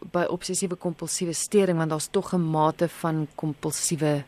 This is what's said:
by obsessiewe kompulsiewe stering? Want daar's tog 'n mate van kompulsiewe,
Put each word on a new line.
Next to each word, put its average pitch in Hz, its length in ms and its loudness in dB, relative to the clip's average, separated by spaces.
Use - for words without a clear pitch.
by 175 180 2
obsessiewe 180 460 -4
kompulsiewe 170 560 -4
stering? 185 460 2
Want 160 120 2
daar's 156 180 -2
tog - 240 -2
'n 180 80 4
mate 156 380 4
van 156 460 -2
kompulsiewe, 147 920 -2